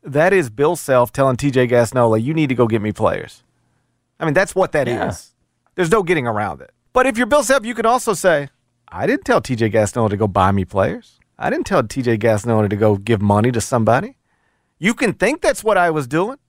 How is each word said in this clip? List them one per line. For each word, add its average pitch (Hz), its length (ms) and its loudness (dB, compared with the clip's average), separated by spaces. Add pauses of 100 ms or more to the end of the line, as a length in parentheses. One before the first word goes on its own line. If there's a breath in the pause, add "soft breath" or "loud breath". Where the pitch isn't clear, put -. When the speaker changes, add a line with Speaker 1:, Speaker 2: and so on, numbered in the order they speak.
Speaker 1:
that 151 280 2
is 170 200 0
Bill 147 240 0
Self 127 360 2
telling 135 260 0
T 143 120 0
J 127 180 2
Gassnola, 117 540 2
"You 139 140 -4
need 151 140 0
to 131 60 0
go 120 120 2
get 110 160 0
me 107 80 -2
players." - 520 -4 (760)
I 165 60 -4
mean, 151 100 0
that's 196 180 0
what 185 200 0
that 139 140 0
Speaker 2:
Yeah. 104 220 -4
Speaker 1:
is. - 220 -12 (420)
There's 175 180 -2
no 214 120 2
getting 156 240 0
around 104 340 -4
it. - 100 -20 (220)
But 254 140 4
if 226 100 -2
you're 247 80 0
Bill 285 180 2
Self, 240 220 0
you 240 80 -8
can 220 140 -2
also 233 260 0
say, 151 360 0 (400)
"I 104 180 -4
didn't 262 180 -2
tell 226 160 2
T 127 140 -4
J 110 160 0
Gassnola 107 400 0
to 104 60 -4
go 107 100 0
buy 95 240 -2
me 98 140 0
players. 101 520 -4 (220)
I - 100 -4
didn't 311 160 -4
tell 170 160 0
T 120 220 -6
J 117 160 0
Gassnola 110 500 0
to 104 60 -2
go 104 220 2
give 101 240 -2
money 104 300 2
to 117 80 -2
somebody. 123 580 0 (600)
You 202 160 0
can 220 180 -2
think 233 280 -2
that's 294 220 0
what 208 140 2
I 175 140 2
was 147 160 -4
doing 190 300 -4 (120)